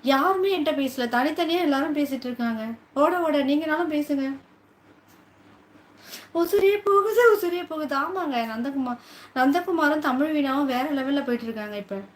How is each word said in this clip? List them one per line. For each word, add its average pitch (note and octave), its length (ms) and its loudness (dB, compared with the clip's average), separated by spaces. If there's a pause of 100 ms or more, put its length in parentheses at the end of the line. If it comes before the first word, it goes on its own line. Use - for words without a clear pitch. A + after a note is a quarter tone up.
யாருமே F4+ 560 2
என்கிட்ட D4 60 0
பேசல, C4+ 440 -2
தனித்தனியா D#4 500 0
எல்லாரும் D4 360 0
பேசிட்டு C4+ 300 -2
இருக்காங்க. A#3 420 -4 (260)
ஓட E4+ 280 2
ஓட, D4 220 2
நீங்கனாலும் D#4 480 0
பேசுங்க. C#4 460 -2 (2000)
உசுரே G4 500 2
போகுது, G#4 520 6
உசுரே F4 320 -4
போகுது. D4+ 300 -6
ஆமாங்க, D4+ 480 -4
நந்தகுமார், B3 520 -6 (380)
நந்தகுமாரும் D#4 640 2
தமிழ் D4 380 0
வீணாவும் C#4 280 0
வேற C4 260 -2
லெவல்ல C#4 340 -2
போயிட்டு A#3 200 -4
இருக்காங்க G#3+ 320 -8
இப்ப. G3+ 240 -8 (140)